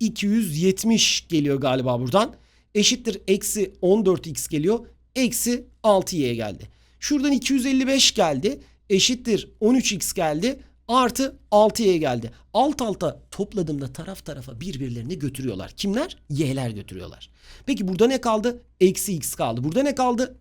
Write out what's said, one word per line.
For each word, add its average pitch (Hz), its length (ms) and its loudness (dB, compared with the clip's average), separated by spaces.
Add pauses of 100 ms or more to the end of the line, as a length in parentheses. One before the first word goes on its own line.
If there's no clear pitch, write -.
iki 208 260 -2
yüz 196 360 0
yetmiş 190 680 2
geliyor 143 320 2
galiba 127 400 0
buradan. 185 340 2 (400)
Eşittir 208 540 0
eksi 190 520 0
on 190 260 4
dört 185 200 2
x - 220 -8
geliyor. 196 380 -2 (300)
Eksi 240 500 -2 (160)
altı 190 340 2
y 127 180 0
geldi. 107 340 -8 (320)
Şuradan 285 320 0
iki 269 200 0
yüz 262 140 0
elli 262 200 2
beş 269 280 4
geldi. 180 460 0 (300)
Eşittir 208 680 0
on 220 140 4
üç 254 180 2
x 180 200 -6
geldi. 180 480 -2 (280)
Artı 254 500 0 (120)
altı 208 320 4
y 185 160 4
geldi. 123 340 -2 (220)
Alt 262 280 0
alta 180 480 -4
topladığımda 160 600 -6
taraf 185 320 -14
tarafa 131 360 -14
birbirlerini 131 580 -8
götürüyorlar. 123 520 -6
Kimler? 233 460 -4 (140)
Y'ler 135 400 -2
götürüyorlar. 92 600 -14 (360)
Peki 220 220 -2
burada 185 180 4
ne 262 140 0
kaldı? 233 420 -2 (180)
Eksi 190 320 2
x 147 220 -6
kaldı. 123 300 -2
Burada 165 180 2
ne 285 120 0
kaldı? 254 460 -2